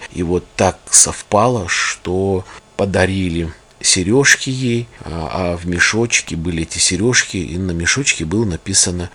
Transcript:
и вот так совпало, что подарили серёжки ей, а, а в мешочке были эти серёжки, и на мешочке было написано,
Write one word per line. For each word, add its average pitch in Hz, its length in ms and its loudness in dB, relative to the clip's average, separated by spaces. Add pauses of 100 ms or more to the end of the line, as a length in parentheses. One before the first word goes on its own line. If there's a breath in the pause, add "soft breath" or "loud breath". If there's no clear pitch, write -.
(120 loud breath)
и 82 100 -4
вот 87 220 0 (120)
так 95 220 2 (120)
совпало, 107 800 2
что 92 760 -2 (320 loud breath)
подарили 92 760 0 (280)
серёжки 113 680 4
ей, 120 400 -2 (120)
а, 85 520 -4
а 87 60 -2
в 87 80 -8
мешочке 90 680 0
были 82 260 -2
эти 82 160 -8
серёжки, 104 580 0
и 82 220 -4
на 92 140 -2
мешочке 85 520 0
было 101 220 0
написано, 90 680 -2